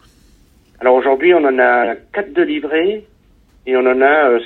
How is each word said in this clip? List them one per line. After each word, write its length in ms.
Alors 160
aujourd'hui, 400
on 100
en 140
a 380
quatre 200
de 100
livrés 640
et 100
on 40
en 200
a, 300
euh, 160